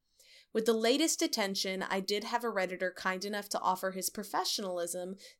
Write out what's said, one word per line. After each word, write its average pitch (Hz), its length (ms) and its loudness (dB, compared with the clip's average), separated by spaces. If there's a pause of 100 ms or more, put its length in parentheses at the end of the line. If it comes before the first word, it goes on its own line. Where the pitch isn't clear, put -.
(540)
With 220 140 2
the 233 60 8
latest 269 500 4
attention, 196 580 0
I 190 180 0
did 208 260 0
have 226 180 0
a 233 80 0
Redditor 185 440 0
kind 185 300 -2
enough 208 240 -4
to - 100 -2
offer 185 300 2
his 185 220 -4
professionalism 185 1040 -2 (240)